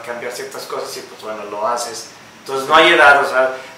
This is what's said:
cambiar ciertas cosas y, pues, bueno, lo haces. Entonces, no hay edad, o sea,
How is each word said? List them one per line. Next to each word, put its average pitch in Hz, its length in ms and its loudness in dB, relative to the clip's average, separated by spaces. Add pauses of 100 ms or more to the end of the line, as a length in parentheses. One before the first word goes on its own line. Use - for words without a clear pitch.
cambiar 120 260 -10
ciertas 135 320 -12
cosas - 340 -8
y, 120 40 -10
pues, - 200 -18
bueno, 107 240 -10
lo 104 220 -4
haces. 117 400 -6 (320)
Entonces, 135 280 -6
no 151 80 4
hay 170 180 6
edad, 143 300 6
o 135 60 -2
sea, 131 260 0 (220)